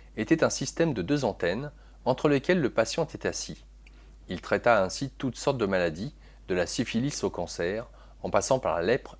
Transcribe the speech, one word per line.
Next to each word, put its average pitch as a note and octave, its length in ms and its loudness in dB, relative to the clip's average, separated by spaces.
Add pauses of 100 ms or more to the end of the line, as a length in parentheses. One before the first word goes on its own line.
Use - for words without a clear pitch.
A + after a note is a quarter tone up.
(180)
était D3+ 280 2
un A2+ 60 4
système D#3 440 -2
de G2+ 80 -2
deux C3+ 220 0
antennes G2+ 480 -2 (320)
entre C3 240 2
lesquelles D3 320 2
le A#2+ 100 2
patient A2+ 340 0
était - 220 -6
assis. - 380 -6 (640)
Il F2 120 -6
traita G#2+ 420 4
ainsi F#2+ 280 -4
toutes - 260 -6
sortes C#3 220 0
de G#2+ 80 0
maladies, F#2 480 -2 (320)
de F#2 80 -2
la F2 120 2
syphilis - 580 -2
au F#2+ 60 2
cancer, F2+ 580 -4 (340)
en F#2+ 80 -6
passant B2 300 4
par E2 160 0
la E2+ 60 0
lèpre A2+ 380 0